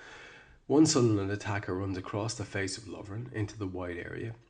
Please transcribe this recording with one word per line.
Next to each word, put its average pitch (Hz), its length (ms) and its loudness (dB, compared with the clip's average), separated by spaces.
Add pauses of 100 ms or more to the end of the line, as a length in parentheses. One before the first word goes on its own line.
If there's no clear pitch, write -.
(680)
One 147 180 8
Sunderland 110 460 4
attacker 101 440 -2
runs 95 220 -2
across 107 360 -4
the 98 120 -6
face 98 320 -4
of - 80 -14
Lovren 98 480 -10
into 107 260 -4
the 101 80 -4
wide 90 300 -6
area, 87 380 -8 (140)